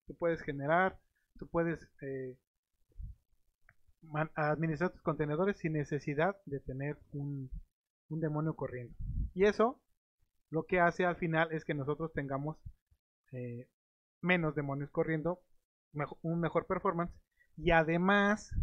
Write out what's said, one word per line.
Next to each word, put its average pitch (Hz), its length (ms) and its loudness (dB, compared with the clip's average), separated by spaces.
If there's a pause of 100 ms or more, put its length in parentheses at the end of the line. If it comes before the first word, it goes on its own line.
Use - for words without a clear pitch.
tú 147 100 -12
puedes 170 260 0
generar, 156 560 0 (400)
tú - 100 -14
puedes, 165 400 -2 (140)
eh, 131 340 -8 (1700)
man-, 156 320 -4
administrar 156 560 0
tus - 120 -20
contenedores 156 560 0
sin 160 140 -2
necesidad 151 720 -2
de 139 160 -6
tener 139 380 -8 (140)
un, 143 380 -8 (580)
un 156 120 -6
demonio 156 340 -2
corriendo. 123 400 -8 (400)
Y 185 120 4
eso, 220 340 4 (680)
lo 156 160 0
que 185 120 2
hace 175 260 4
al 175 120 2
final 165 340 2
es 160 140 -4
que 165 100 -2
nosotros 147 380 -2
tengamos, 143 440 -4 (760)
eh, 123 360 -8 (540)
menos 170 320 2
demonios 139 360 -4
corriendo, 165 500 -2 (520)
mejo-, 147 300 -6
un 170 160 -2
mejor 165 280 0
performance. 175 460 0 (440)
Y 160 160 2
además, 185 800 4 (100)